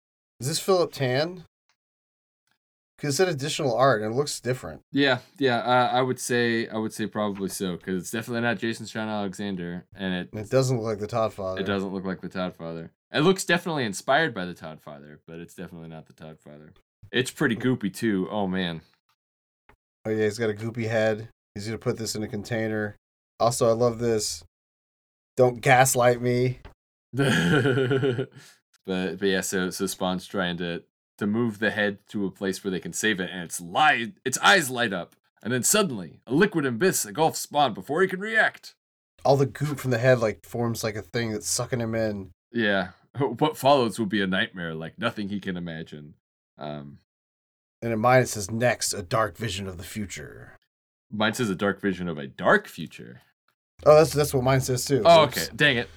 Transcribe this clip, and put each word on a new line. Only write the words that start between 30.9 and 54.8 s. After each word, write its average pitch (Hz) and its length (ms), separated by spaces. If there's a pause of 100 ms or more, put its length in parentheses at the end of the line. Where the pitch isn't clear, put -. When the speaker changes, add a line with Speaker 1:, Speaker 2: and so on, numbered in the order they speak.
Speaker 2:
to 107 80
move 107 320
the 104 100
head 101 300 (100)
to 104 160
a 92 60
place 95 320
where 98 80
they 92 80
can 87 140
save 107 260
it, 90 120
and 90 120
its 82 180
li-, 117 520 (120)
its - 140
eyes 175 320
light 120 200
up, 87 240 (280)
and 110 100
then 127 80
suddenly, 123 640
a 110 80
liquid 165 320
abyss 131 400
engulfs 107 340
Spawn 135 360
before 135 260
he 190 60
can 185 120
react. 214 540 (500)
Speaker 1:
All 135 140
the 139 80
goop 143 340
from 131 120
the 117 80
head, 127 200
like, 110 280
forms, 117 360
like, 110 120
a 107 80
thing 117 280
that's 107 160
sucking 123 320
him 113 140
in. 107 380 (200)
Speaker 2:
Yeah. 101 380 (240)
<laughs> 120 60
What 120 380
follows 131 420
will 113 80
be 101 140
a 98 60
nightmare 92 460
like 80 240
nothing 107 320
he 101 120
can 92 160
imagine. 80 560 (440)
Um, 73 420 (840)
Speaker 1:
And 117 100
in 113 60
mine, 123 220
it 117 80
says, 101 200
"Next, 113 440
a 98 100
dark 110 340
vision 101 300
of 90 100
the 82 60
future." - 720 (540)
Speaker 2:
Mine 107 220
says, 113 160
"A 95 60
dark 98 260
vision 90 260
of 80 100
a 71 80
dark 131 420
future." - 540 (640)
Speaker 1:
Oh, 151 120
that's, 151 160
that's 143 200
what 131 120
mine 135 160
says, 127 240